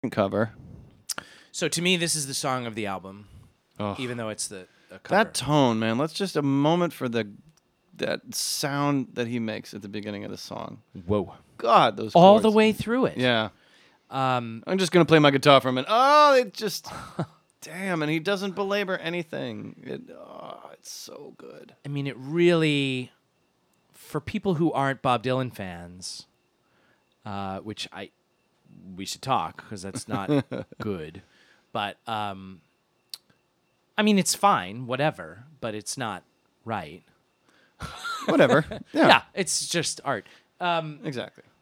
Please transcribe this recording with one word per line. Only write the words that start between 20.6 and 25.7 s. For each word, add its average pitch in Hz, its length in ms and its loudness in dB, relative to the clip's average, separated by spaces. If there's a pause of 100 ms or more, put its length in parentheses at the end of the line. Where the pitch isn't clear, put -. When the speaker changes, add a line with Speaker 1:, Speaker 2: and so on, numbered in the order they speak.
Speaker 1:
it's - 180 -20
so - 480 -16
good. - 360 -20 (100)
Speaker 2:
I 139 40 -10
mean, 143 180 -4
it 131 120 -8
really, 143 920 2 (800)
for - 280 -10
people 196 340 -2
who 156 180 2
aren't 135 280 -2
Bob 120 220 0
Dylan 127 320 -2
fans, 90 720 -14 (1000)